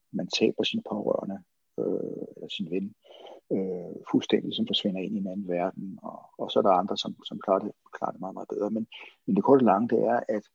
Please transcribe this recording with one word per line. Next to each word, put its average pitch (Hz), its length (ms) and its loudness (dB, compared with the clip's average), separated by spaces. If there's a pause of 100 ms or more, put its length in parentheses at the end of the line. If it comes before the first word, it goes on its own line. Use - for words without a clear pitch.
(120)
man - 160 -2
taber - 360 2
sin 226 260 -2
pårørende, - 500 -2 (400)
øh, - 460 -4 (100)
eller - 220 -14
sin 82 140 -6
ven, 95 240 -4 (560)
øh, 90 440 -4 (160)
fuldstændig, - 440 2
som 110 120 -2
forsvinder 95 340 -2
ind 95 140 -4
i 104 40 -2
en 98 80 -4
anden 95 200 -6
verden, 90 540 -4
og, - 180 -12 (180)
og - 140 -8
så - 80 4
er - 40 4
der 104 60 6
andre, 95 280 4
som, - 180 -8 (100)
som - 140 -12
klarer 95 200 2
det, 104 120 -4 (220)
klarer - 180 -4
det - 80 -20
meget, 95 140 -8
meget 98 140 -10
bedre. - 220 -2
Men, 113 180 -2 (380)
men 98 100 2
det 101 80 4
korte 135 180 8
og 120 40 6
lange, 104 240 6
det 113 140 4
er, 117 160 2 (100)
at 107 140 -2 (120)